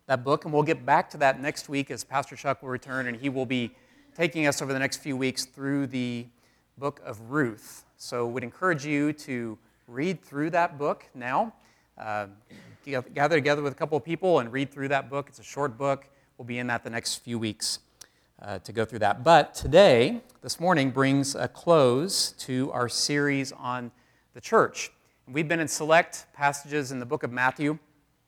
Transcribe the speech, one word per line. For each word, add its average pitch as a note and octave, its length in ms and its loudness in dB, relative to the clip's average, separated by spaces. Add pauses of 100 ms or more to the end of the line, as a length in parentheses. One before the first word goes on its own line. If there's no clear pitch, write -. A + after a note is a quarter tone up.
that B2+ 180 0
book. C#3+ 220 0
And D#3 80 -6
we'll D3 80 4
get C#3+ 240 0
back D#3 240 2
to E3+ 80 -14
that C3+ 240 2
next D3+ 280 -6
week C#3 200 -4
as B2 140 -10
Pastor C3+ 320 -6
Chuck C3+ 260 -4
will C3+ 80 -12
return, B2+ 380 -6
and A#2+ 100 -6
he C#3 120 -4
will C3 180 -4
be A#2+ 280 -2 (400)
taking E3 300 0
us C#3+ 160 2
over C3+ 100 -4
the C3+ 60 -2
next C3+ 200 -2
few C#3 200 -6
weeks C3 280 -2
through C#3 420 -4
the B2 400 -6 (500)
book C#3+ 260 -6
of A2+ 280 -14
Ruth. B2 520 -2 (140)
So A#2+ 300 -4
we'd B2+ 160 -6
encourage D3 420 -2
you D3 280 0
to A#2 440 -8 (320)
read D#3 340 -4
through D3 260 -4
that E3+ 280 0
book D#3 360 -4
now. C#3 400 -4 (440)
Uh, G#2 300 -6 (580)
g-, C#3+ 100 -6 (180)
gather D3+ 220 2
together D3 260 2
with C#3 120 -2
a - 20 -12
couple D3+ 220 -2
of - 60 -2
people E3 360 2
and A#2 120 -4
read C3+ 200 -4
through C3+ 160 -8
that C3+ 220 -2
book. C#3 180 -6
It's - 120 -20
a G#2 40 -20
short C3+ 340 -4
book. C#3 300 -2 (300)
We'll B2+ 80 -16
be A#2+ 120 -6
in B2 100 -4
that A#2 180 -2
the A#2+ 40 -8
next A#2 280 -6
few A#2+ 200 -6
weeks, - 420 -4 (600)
uh, G2+ 180 -10
to - 120 -18
go A2 140 -2
through A2+ 140 -10
that. G#2+ 260 2
But D#3 280 8
today, D#3 680 6 (200)
this - 160 -10
morning, E3 320 2
brings C3+ 460 2
a - 140 -4
close D3+ 800 4
to C3 400 -4
our B2 160 -2
series C#3+ 640 0
on B2 400 -8 (420)
the B2+ 60 -20
church. - 500 2 (360)
And B2+ 100 -12
we've D#3 140 -2
been E3+ 100 0
in D3+ 80 -2
select D#3+ 640 2
passages C#3+ 600 -2
in C3 60 -6
the A#2+ 60 -8
book C#3+ 180 -4
of A#2+ 100 -6
Matthew C#3 440 0 (500)